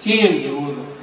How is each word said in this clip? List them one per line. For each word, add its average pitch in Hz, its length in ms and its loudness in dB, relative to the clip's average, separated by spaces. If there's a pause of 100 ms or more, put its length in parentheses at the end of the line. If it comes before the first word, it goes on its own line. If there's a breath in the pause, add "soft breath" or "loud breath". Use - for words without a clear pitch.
كيم 208 340 4
بيقولوا 139 460 -6 (180)